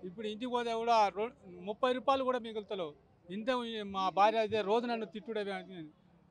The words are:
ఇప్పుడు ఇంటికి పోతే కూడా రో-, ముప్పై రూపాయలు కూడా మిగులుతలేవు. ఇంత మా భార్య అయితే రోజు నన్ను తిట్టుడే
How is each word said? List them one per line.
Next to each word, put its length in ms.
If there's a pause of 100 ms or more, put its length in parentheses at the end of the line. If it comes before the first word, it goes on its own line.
ఇప్పుడు 220
ఇంటికి 240
పోతే 240
కూడా 340
రో-, 420 (100)
ముప్పై 320
రూపాయలు 320
కూడా 140
మిగులుతలేవు. 560 (360)
ఇంత 160 (380)
మా 240
భార్య 300
అయితే 220
రోజు 260
నన్ను 200
తిట్టుడే 360 (880)